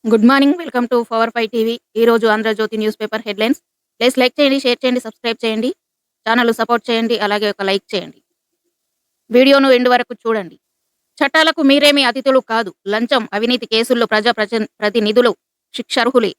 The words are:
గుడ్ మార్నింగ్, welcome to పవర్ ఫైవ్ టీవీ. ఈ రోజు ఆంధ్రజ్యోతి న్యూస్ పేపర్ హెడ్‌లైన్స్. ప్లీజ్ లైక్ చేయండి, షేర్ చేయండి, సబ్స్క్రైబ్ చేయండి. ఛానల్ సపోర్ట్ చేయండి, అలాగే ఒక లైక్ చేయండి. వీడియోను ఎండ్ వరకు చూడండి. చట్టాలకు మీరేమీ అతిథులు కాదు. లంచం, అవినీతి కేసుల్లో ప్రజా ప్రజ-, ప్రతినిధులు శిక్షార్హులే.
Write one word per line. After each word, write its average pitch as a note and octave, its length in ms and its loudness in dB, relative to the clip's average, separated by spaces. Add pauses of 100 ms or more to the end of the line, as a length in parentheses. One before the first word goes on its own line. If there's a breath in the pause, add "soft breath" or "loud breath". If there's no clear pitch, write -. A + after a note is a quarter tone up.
(120)
గుడ్ A3 140 4
మార్నింగ్, C#4 280 4
welcome B3+ 340 -4
to A#3+ 160 -2
పవర్ A3+ 260 -2
ఫైవ్ A3+ 200 -6
టీవీ. A3+ 300 -2 (160)
ఈ A3+ 100 2
రోజు A#3 220 2
ఆంధ్రజ్యోతి A3 500 -2
న్యూస్ G#3+ 240 -4
పేపర్ A3 240 -8
హెడ్‌లైన్స్. G#3+ 360 -2 (380)
ప్లీజ్ B3+ 200 0
లైక్ B3+ 220 0
చేయండి, C#4 180 2
షేర్ A#3+ 260 -2
చేయండి, B3 140 0
సబ్స్క్రైబ్ A3+ 460 -8
చేయండి. A3 300 -4 (540)
ఛానల్ A#3 240 2
సపోర్ట్ A#3 380 -2
చేయండి, A3+ 280 0
అలాగే G#3 300 -2
ఒక G3+ 120 -8
లైక్ G3 340 -4
చేయండి. - 280 -10 (1080)
వీడియోను C4+ 360 6
ఎండ్ B3 220 2
వరకు B3 240 0
చూడండి. G#3+ 460 -6 (640)
చట్టాలకు D#4+ 400 0
మీరేమీ C#4+ 420 4
అతిథులు C4 360 0
కాదు. A3+ 360 -4 (120)
లంచం, A3+ 460 -2
అవినీతి A#3 320 -2
కేసుల్లో A#3 400 0
ప్రజా G#3+ 260 0
ప్రజ-, A3 360 -4 (120)
ప్రతినిధులు G#3+ 560 0 (400)
శిక్షార్హులే. A#3 640 -2